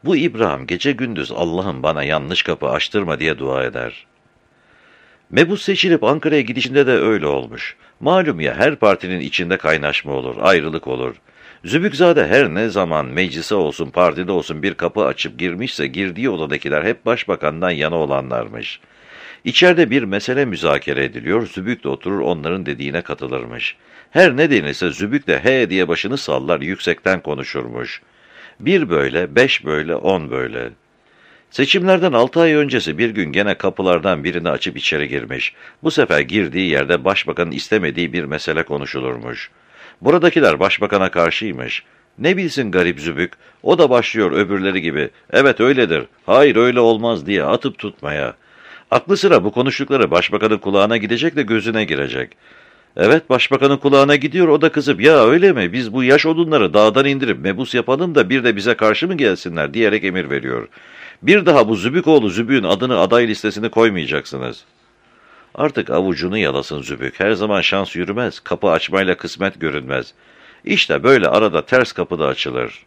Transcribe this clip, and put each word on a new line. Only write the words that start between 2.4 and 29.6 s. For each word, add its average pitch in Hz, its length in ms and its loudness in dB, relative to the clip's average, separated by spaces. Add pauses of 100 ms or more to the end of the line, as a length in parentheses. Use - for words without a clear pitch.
kapı 76 260 -4
açtırma." 76 520 -4
diye 76 180 -2
dua 65 260 -4
eder. 60 420 -10 (1200)
Mebus 170 320 2
seçilip 175 420 0
Ankara'ya 151 360 2
gidişinde 123 460 0
de 131 60 2
öyle 98 340 2
olmuş. 69 500 -6 (240)
Malum 156 400 0
ya, - 140 -2
her 139 220 0
partinin 92 440 0
içinde 87 360 -4
kaynaşma 73 560 -2
olur, 64 280 -6
ayrılık 80 460 2
olur. 64 280 -6 (500)
Zübükzade 151 600 2
her 82 280 2
ne 110 140 -2
zaman 82 380 -2
meclise 80 480 -4
olsun, 78 360 -2
partide 87 420 0
olsun 78 300 -4
bir 95 120 -4
kapı 95 300 -2
açıp - 340 -4
girmişse 87 480 -6
girdiği 95 440 -4
odadakiler 76 540 -4
hep 110 220 -4
başbakandan 87 640 -2
yana 78 260 -2
olanlarmış. 62 840 -6 (640)
İçeride 170 460 4
bir 127 120 2
mesele 113 420 -2
müzakere 73 600 -2
ediliyor, 67 420 -2
Zübük 98 380 -8
de 71 40 -4
oturur 90 320 -6
onların 82 460 -4
dediğine 71 360 -6
katılırmış. 62 720 -10 (340)
Her 151 260 4
ne 151 140 2
denirse 82 400 -2
Zübük 104 360 -4
de 73 180 0
"He" 123 260 2
diye 90 180 0
başını 98 300 -4
sallar, 71 420 -2
yüksekten 87 600 -2
konuşurmuş. 62 840 -8 (580)
Bir 147 300 0
böyle, 76 460 0
beş 127 280 2